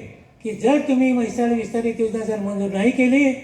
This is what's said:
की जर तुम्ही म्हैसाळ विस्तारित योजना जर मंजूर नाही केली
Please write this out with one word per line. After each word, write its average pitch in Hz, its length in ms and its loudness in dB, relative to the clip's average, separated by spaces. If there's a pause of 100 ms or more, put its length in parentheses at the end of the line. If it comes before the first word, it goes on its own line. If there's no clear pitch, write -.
(420)
की 220 100 -6
जर 254 260 2
तुम्ही 262 340 2
म्हैसाळ 240 360 0
विस्तारित 233 500 -2
योजना 220 260 -2
जर 214 140 -4
मंजूर 196 340 -4
नाही 196 180 2
केली 262 420 2 (120)